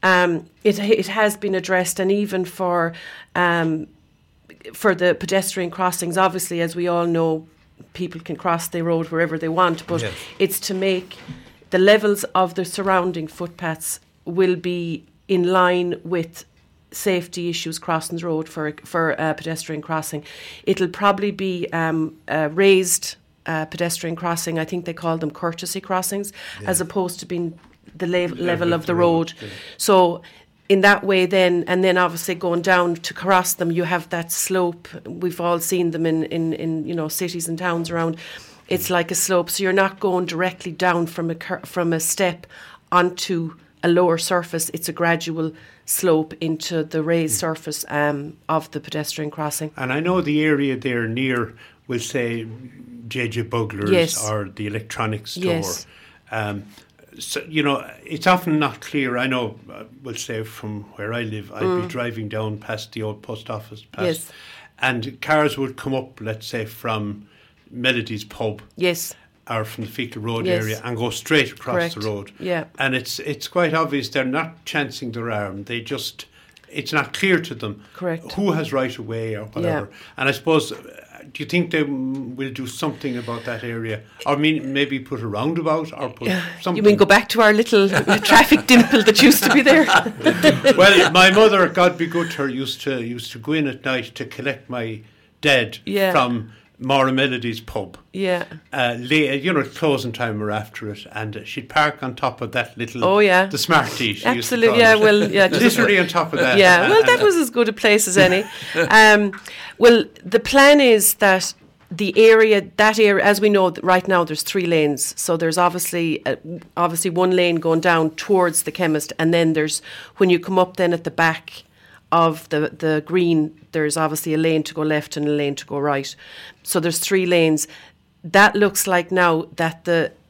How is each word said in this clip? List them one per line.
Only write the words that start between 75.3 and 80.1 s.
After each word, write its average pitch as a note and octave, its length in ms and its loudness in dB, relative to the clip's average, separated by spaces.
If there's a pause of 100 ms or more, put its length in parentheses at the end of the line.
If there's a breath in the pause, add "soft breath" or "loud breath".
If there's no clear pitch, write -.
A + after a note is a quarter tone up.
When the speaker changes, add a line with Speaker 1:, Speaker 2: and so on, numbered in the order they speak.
Speaker 2:
arm. G2+ 340 -6
They A#2+ 160 -8
just, - 440 -10 (460 soft breath)
it's - 220 -8
not C#3+ 200 -2
clear F#3 260 0
to E3 160 -10
them A2 260 -10 (120)
Speaker 1:
Correct. E3+ 400 -8
Speaker 2:
who G3 180 -2
has D#3 200 -2
right C3 260 -4
of A2+ 100 -12
way A2+ 280 -6
or G#2 100 -10
whatever. D#3 460 -6
Speaker 1:
Yeah. - 60 -20 (200 loud breath)